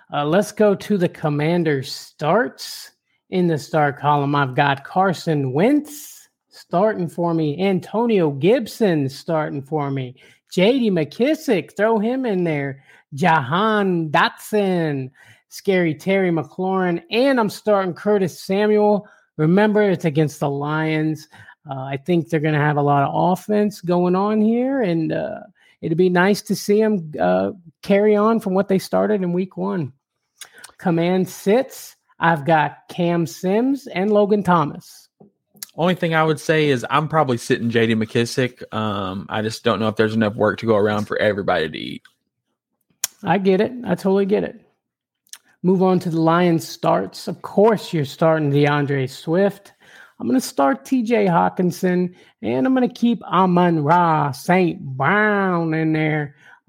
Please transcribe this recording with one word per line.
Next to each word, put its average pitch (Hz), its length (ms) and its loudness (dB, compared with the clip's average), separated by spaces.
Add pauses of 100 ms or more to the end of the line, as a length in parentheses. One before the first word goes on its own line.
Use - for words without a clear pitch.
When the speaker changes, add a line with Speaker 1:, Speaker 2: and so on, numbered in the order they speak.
(120)
Speaker 1:
Uh, 147 120 -2
let's 175 280 0
go 208 220 4
to - 220 -4
the 175 120 0
Commanders 151 840 -2
starts. - 1000 -4 (380)
In 180 180 0
the 156 100 0
star 147 340 0
column, 143 420 0
I've 139 200 0
got 139 300 0
Carson 160 680 -2
Wentz 262 760 -2 (200)
starting 190 600 -2
for 170 260 -2
me, 156 260 -2
Antonio 196 720 0
Gibson 175 800 0
starting 156 520 -4
for 143 300 -4
me, 131 240 -8 (360)
J 214 280 2
D 226 120 0
McKissick, 202 840 -2
throw 220 220 0
him 254 260 -4
in 185 200 -2
there, 143 400 -4 (280)
Jahan 170 960 0
Dotson, 170 1000 0 (380)
Scary 180 460 0
Terry 185 360 0
McLaurin, 180 800 -2
and 254 300 2
I'm 208 100 0
starting 196 420 0
Curtis 196 480 -2
Samuel. 208 680 2 (280)
Remember, 202 460 4
it's 190 220 0
against 151 340 0
the 151 120 -2
Lions. 156 760 -2 (420)
Uh, 135 120 -8
I 139 160 -8
think 170 320 -2
they're 165 100 0
gonna 151 200 0
have 147 180 2
a 143 60 0
lot 143 200 4
of 160 300 0
offense 208 480 -2
going 180 340 0
on 208 260 0
here, 247 400 0
and, 165 320 -2
uh, 160 280 -6 (440)
it'd 165 140 -2
be 185 100 4
nice 180 340 2
to 196 140 -4
see 208 260 2
'em, 185 380 -2
uh, 92 320 0 (300)
carry 208 340 4
on 220 240 2
from 185 140 -4
what 190 140 0
they 190 100 2
started 196 440 -2
in 175 100 -2
week 185 240 -4
one. 180 360 -6 (840)
Command 180 500 0
sits, - 680 -4 (220)
I've 165 260 0
got 147 340 2 (100)
Cam 170 380 -2
Sims 240 600 -2
and 196 240 -2
Logan 208 320 2
Thomas. 175 640 -2 (680)
Speaker 2:
Only 175 180 0
thing 165 200 -2
I 160 80 2
would 156 180 0
say 156 280 2
is 123 200 0
I'm 147 200 0
probably 143 280 2
sitting 117 340 -2
J 113 160 2
D 113 80 2
McKissic. 117 680 -2 (100)
Um, 98 560 -6
I 107 140 -4
just 110 220 -6
don't 110 160 0
know 110 80 0
if 101 80 -4
there's 110 180 2
enough 110 220 0
work 104 240 0
to 113 60 -6
go 110 100 4
around 104 300 0
for - 120 -6
everybody 92 500 0
to 73 100 -10
eat. 64 240 -12 (1200)
Speaker 1:
I 190 160 0
get 190 220 2
it. 247 120 -2 (120)
I 180 100 -2
totally 196 320 0
get 190 180 0
it. - 160 -12 (1040)
Move 185 200 2
on 185 180 4
to 180 100 -6
the 165 100 -2
Lions 165 480 2
starts. 175 580 -2
Of - 160 -10
course, 208 500 2
you're 156 120 0
starting 156 480 0
DeAndre 143 560 0
Swift. 190 640 -2 (480)
I'm 226 80 -6
gonna 254 120 2
start 269 440 -2
T 254 180 -2
J 214 240 0
Hawkinson, 180 880 0 (280)
and 247 240 -2
I'm 262 80 2
gonna 254 140 2
keep 233 360 -2
Amon-Ra 170 1080 2
Saint 175 500 0
Brown 170 920 0
in 160 180 0
there. 156 440 -2 (320)